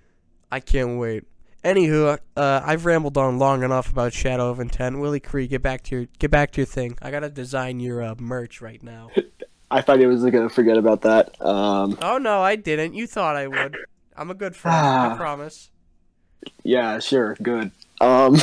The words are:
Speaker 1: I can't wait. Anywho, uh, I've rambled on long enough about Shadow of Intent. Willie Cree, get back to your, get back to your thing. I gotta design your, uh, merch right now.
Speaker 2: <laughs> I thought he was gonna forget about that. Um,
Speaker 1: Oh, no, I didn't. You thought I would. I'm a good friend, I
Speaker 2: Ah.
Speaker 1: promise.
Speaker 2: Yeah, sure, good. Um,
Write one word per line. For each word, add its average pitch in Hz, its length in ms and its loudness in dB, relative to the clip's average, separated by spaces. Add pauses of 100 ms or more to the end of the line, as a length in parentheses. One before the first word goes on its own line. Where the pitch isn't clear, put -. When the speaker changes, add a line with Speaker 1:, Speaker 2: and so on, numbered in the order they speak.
(520)
Speaker 1:
I 131 100 -6
can't 123 380 0
wait. 113 260 -6 (400)
Anywho, 156 540 2 (180)
uh, 139 280 2
I've 160 220 -2
rambled 156 320 2
on 131 200 0
long 135 240 2
enough 127 300 0
about 120 220 -2
Shadow 127 340 0
of 123 120 -4
Intent. 127 380 -4
Willie 143 220 -4
Cree, 139 260 -6
get 127 160 -6
back 131 220 -4
to - 120 -8
your, 120 100 -6 (120)
get 147 120 -2
back 147 220 0
to 139 100 -2
your 127 40 -4
thing. 123 360 -8
I 135 80 -12
gotta 147 180 -8
design 127 520 -8
your, 120 220 -6
uh, 113 160 -8
merch 120 440 -10
right 113 200 -20
now. 117 280 -20 (300)
Speaker 2:
<laughs> - 300 -18
I 127 120 2
thought 135 180 6
he 127 60 8
was 123 180 4
gonna 120 240 4
forget 113 300 4
about 107 240 2
that. 110 380 2
Um, 101 600 0
Speaker 1:
Oh, 208 180 -2
no, 214 220 0
I 196 160 0
didn't. 160 380 -4
You 226 120 -10
thought 165 300 -4
I 139 100 -6
would. 135 300 -6 (400)
I'm 156 140 -10
a 185 40 -10
good 190 220 -10
friend, 170 180 -2
I 131 380 2
Speaker 2:
Ah. - 40 -10
Speaker 1:
promise. 147 540 -10 (960)
Speaker 2:
Yeah, 117 340 0
sure, 110 440 -2
good. 113 280 -4 (300)
Um, 131 420 6